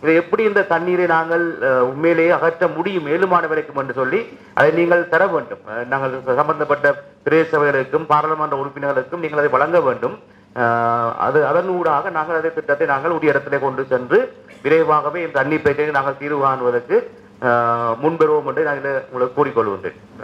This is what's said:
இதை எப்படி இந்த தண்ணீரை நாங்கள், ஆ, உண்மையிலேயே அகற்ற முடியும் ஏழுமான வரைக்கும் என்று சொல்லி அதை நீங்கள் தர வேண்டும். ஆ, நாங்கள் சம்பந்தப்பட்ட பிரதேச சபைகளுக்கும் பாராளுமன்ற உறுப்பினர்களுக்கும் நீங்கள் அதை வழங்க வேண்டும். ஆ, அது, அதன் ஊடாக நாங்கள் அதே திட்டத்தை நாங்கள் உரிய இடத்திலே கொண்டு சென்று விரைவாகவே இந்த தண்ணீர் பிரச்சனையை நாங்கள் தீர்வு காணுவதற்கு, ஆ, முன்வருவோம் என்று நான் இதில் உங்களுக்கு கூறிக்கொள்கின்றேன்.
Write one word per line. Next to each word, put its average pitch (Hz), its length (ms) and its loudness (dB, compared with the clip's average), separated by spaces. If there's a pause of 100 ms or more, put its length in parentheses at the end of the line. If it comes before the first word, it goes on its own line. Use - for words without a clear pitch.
இதை 160 120 4
எப்படி 170 280 2
இந்த 202 200 2
தண்ணீரை 180 440 0
நாங்கள், 165 560 0
ஆ, 127 40 0
உண்மையிலேயே 147 640 2
அகற்ற 165 360 2
முடியும் 165 400 -4
ஏழுமான 175 420 2
வரைக்கும் 151 280 -4
என்று 131 160 -6
சொல்லி 131 460 -4 (160)
அதை 143 160 4
நீங்கள் 170 380 2
தர 170 180 2
வேண்டும். 156 320 -4 (100)
ஆ, 107 40 -12 (160)
நாங்கள் 131 480 -2
சம்பந்தப்பட்ட 147 680 0 (220)
பிரதேச 156 260 2
சபைகளுக்கும் 147 560 0
பாராளுமன்ற 151 500 0
உறுப்பினர்களுக்கும் 139 640 -4
நீங்கள் 151 180 -4
அதை 143 120 2
வழங்க 151 300 2
வேண்டும். 127 380 -2 (380)
ஆ, 117 640 0
அது, 139 280 2
அதன் 175 220 0
ஊடாக 185 420 0
நாங்கள் 165 260 -4
அதே 160 160 -2
திட்டத்தை 156 340 -2
நாங்கள் 143 240 0
உரிய 156 200 0
இடத்திலே 139 280 -2
கொண்டு 135 300 -2
சென்று 131 480 0 (260)
விரைவாகவே 151 580 2
இந்த 160 120 -8
தண்ணீர் 139 300 0
பிரச்சனையை 147 280 0
நாங்கள் 139 280 -2
தீர்வு 143 220 -4
காணுவதற்கு, 127 720 0 (320)
ஆ, 127 60 0 (540)
முன்வருவோம் 156 440 2
என்று 135 160 -2
நான் 147 160 -2
இதில் 135 320 -4
உங்களுக்கு 127 340 -2
கூறிக்கொள்கின்றேன். 107 520 -2 (280)